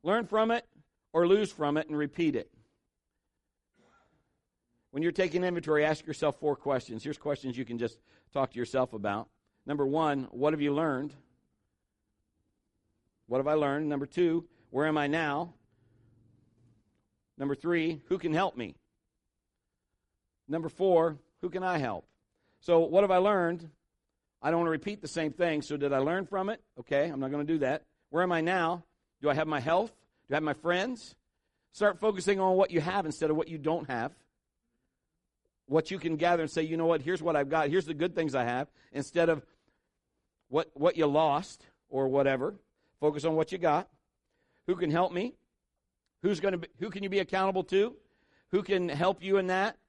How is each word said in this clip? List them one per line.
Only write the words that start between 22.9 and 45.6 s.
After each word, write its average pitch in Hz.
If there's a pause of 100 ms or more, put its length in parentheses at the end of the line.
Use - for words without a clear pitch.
have 196
I 185
learned? 175 (720)
I 143
don't 170
want 170
to 160
repeat 202
the 156
same 156
thing. 160
So 147
did 139
I 135
learn 170
from 190
it? 220 (160)
Okay, 143
I'm 139
not 135
gonna 147
do 156
that. 143 (280)
Where 165
am 185
I 165
now? 175 (360)
Do 147
I 139
have 156
my 147
health? 175 (360)
Do 135
I -
have 156
my 151
friends? 190 (580)
Start 196
focusing 196
on 185
what 190
you 170
have 180
instead 151
of 156
what 165
you 160
don't 156
have. 123 (1500)
What 156
you 185
can 160
gather 170
and 151
say, 165
"You 160
know 165
what? 160
Here's 160
what 160
I've 143
got. 156
Here's 165
the 156
good 170
things 156
I 123
have," 123 (240)
instead 165
of 160 (1040)
what, 135
what 151
you 156
lost 151 (240)
or 135
whatever. 135 (460)
Focus 147
on 160
what 160
you 185
got. 165 (800)
Who 185
can 165
help 175
me? 208 (880)